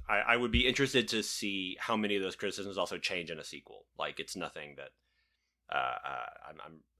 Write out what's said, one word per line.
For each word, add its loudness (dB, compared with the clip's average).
I, 4
I 6
would 2
be 6
interested 4
to 2
see -4
how 0
many 2
of 2
those -2
criticisms -4
also 0
change -2
in -6
a -10
sequel. -14
Like, -2
it's -8
nothing -6
that -12
uh, 0
uh, -2
I'm, -16
I'm, -18